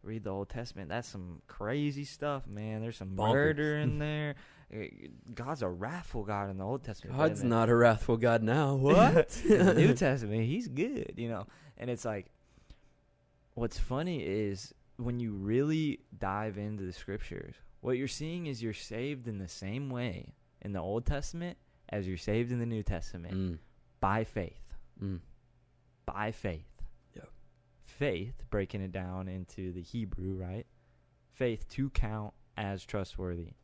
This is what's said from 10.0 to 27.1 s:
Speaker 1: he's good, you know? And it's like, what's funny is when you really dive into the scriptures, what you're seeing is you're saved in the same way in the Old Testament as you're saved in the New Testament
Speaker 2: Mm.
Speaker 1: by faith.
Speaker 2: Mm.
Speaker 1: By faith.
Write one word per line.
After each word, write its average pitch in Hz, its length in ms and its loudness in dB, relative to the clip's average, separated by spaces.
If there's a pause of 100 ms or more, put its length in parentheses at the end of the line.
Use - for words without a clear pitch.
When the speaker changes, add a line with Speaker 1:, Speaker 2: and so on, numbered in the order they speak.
Speaker 1:
he's 196 220 0
good, 180 480 -2
you 117 140 -4
know? 110 180 -6 (300)
And 123 120 -6
it's 120 160 -4
like, 104 220 -4 (1300)
what's 117 240 -2
funny 147 440 0
is 98 500 -2 (240)
when 120 220 -2
you 113 120 -2
really 139 720 0 (180)
dive 101 380 -4
into 104 260 -6
the 90 100 -6
scriptures, - 640 -8 (240)
what 123 180 0
you're 135 120 -2
seeing 165 380 -6
is 123 140 -6
you're 113 120 -4
saved 123 540 -8
in 107 100 -6
the 95 100 -6
same 120 420 -6
way 120 440 -6 (300)
in 104 100 -6
the 95 80 -2
Old 104 240 -2
Testament 170 520 -2 (320)
as 101 180 -4
you're 92 100 -4
saved 117 340 0
in 123 80 -2
the 117 60 -2
New 113 180 -4
Testament 87 500 -4
Speaker 2:
Mm. 92 260 -2 (420)
Speaker 1:
by 101 240 2
faith. - 500 -8 (260)
Speaker 2:
Mm. 95 180 -4 (880)
Speaker 1:
By 107 240 -4
faith. 82 340 -6 (500)